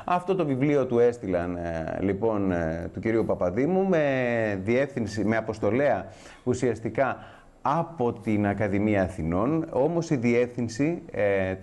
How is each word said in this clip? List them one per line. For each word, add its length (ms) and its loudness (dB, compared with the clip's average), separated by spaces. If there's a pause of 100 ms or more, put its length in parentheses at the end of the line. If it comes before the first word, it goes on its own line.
Αυτό 300 0
το 120 0
βιβλίο 400 2
του 120 2
έστειλαν, 580 2
ε, 440 -4
λοιπόν, 520 0
ε, 420 -2
του 60 -8
κυρίου 240 2
Παπαδήμου 640 0
με 140 2 (640)
διεύθυνση, 600 0
με 120 2
αποστολέα 680 0 (380)
ουσιαστικά 720 0 (480)
από 480 0
την 340 0
Ακαδημία 560 2
Αθηνών, 680 0
όμως 400 0
η 60 2
διεύθυνση, 960 0
ε, 520 2